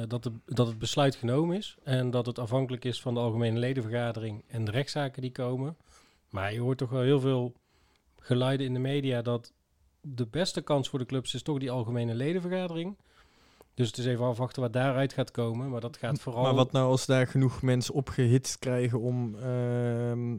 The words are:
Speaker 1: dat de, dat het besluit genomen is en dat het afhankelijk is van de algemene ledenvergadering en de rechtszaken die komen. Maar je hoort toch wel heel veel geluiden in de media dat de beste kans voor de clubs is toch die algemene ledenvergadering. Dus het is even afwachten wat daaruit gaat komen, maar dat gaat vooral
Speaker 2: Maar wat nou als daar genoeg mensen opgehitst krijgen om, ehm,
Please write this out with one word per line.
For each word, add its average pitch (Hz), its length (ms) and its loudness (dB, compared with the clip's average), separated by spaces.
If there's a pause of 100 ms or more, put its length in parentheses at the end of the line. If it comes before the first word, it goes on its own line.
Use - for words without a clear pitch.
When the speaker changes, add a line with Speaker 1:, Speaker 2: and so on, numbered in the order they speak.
Speaker 1:
dat 120 140 -4
de, 117 100 -4 (140)
dat 123 200 2
het 113 120 -6
besluit 135 360 2
genomen 156 420 0
is - 280 -10
en 127 260 0
dat 120 160 0
het 120 120 -4
afhankelijk 123 460 -2
is 123 160 -4
van 123 140 -4
de 120 60 0
algemene 117 380 2
ledenvergadering 117 920 -2
en 113 160 -4
de 107 60 0
rechtszaken 135 520 -2
die 127 100 -6
komen. 131 440 -4 (540)
Maar 98 220 -2
je 107 80 -4
hoort 127 180 0
toch 123 120 -4
wel 127 120 0
heel 135 180 6
veel 123 320 0 (640)
geluiden 131 480 2
in 127 60 -2
de 127 60 0
media 135 440 0
dat 120 300 -4 (480)
de 123 260 -4
beste 170 360 -2
kans 139 260 2
voor 139 100 -4
de 123 80 -2
clubs - 280 -4
is 123 80 -6
toch 147 160 -2
die 131 120 -2
algemene 120 440 0
ledenvergadering. 175 840 -2 (800)
Dus 123 120 2
het 110 120 -8
is 123 80 -2
even 123 180 0
afwachten 127 380 -2
wat 117 100 -2
daaruit 131 400 2
gaat - 180 -2
komen, 120 400 -2
maar 120 100 -4
dat 117 160 -8
gaat 123 240 -2
vooral 120 220 -2
Speaker 2:
Maar 131 120 6
wat 131 180 4
nou 131 180 4
als 131 160 2
daar 131 200 6
genoeg 131 360 2
mensen 127 320 2
opgehitst 131 640 2
krijgen 123 420 0
om, 120 340 0
ehm, 120 1040 0